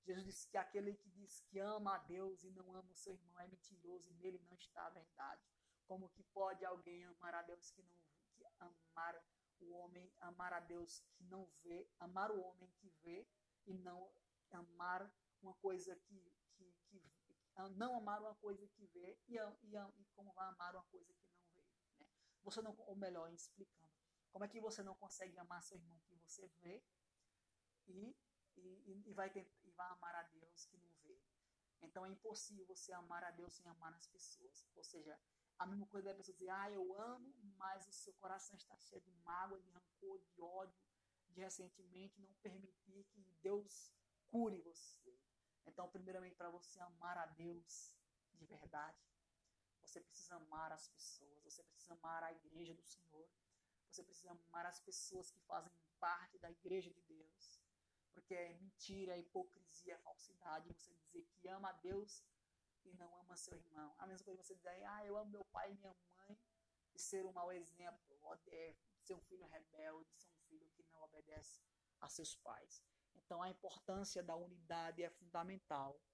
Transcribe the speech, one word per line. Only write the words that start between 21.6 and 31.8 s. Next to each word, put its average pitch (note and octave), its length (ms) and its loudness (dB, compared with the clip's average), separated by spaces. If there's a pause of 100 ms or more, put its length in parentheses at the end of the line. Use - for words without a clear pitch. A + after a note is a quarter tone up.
né? - 80 -16 (360)
Você G3+ 200 2
não, G#3+ 120 2 (120)
ou G3 100 -2
melhor, F3 360 2
explicando, E3+ 640 -10 (360)
como G3 140 2
é G3+ 40 2
que A3+ 120 -2
você G#3+ 220 2
não G3 120 0
consegue F#3 440 -4
amar F3 240 -2
seu F#3 160 -4
irmão E3+ 280 -12
que F3+ 100 -20
você E3+ 300 -8 (160)
vê F#3 200 -4 (1040)
e, G3+ 300 -2 (400)
e, F#3 40 -16 (260)
e, G3 200 -2
e G3+ 60 -4
vai G3 180 6
tent-, F#3+ 220 -2 (120)
e F#3 80 -18
vai F3+ 180 0
amar F3 240 -2
a E3+ 80 2
Deus E3 440 -10
que - 120 -20
não F3 120 -20 (120)
vê? D3+ 160 -14 (640)